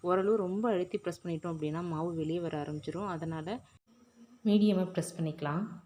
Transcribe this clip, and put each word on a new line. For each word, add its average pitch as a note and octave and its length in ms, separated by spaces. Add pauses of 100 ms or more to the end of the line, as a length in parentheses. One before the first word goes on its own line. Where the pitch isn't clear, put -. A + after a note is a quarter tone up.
ஓரளவு F#3+ 340
ரொம்ப F#3+ 300
அழுத்தி F3+ 320
ப்ரெஸ் E3+ 180
பண்ணிட்டோம் E3+ 320
அப்படின்னா D#3 260 (120)
மாவு E3 180 (100)
வெளியே D#3+ 240
வர D#3 180
ஆரம்பிச்சிரும். D3+ 520
அதனால D#3+ 420 (920)
மீடியமா G3+ 360 (100)
ப்ரெஸ் - 220
பண்ணிக்கலாம். D#3+ 480 (220)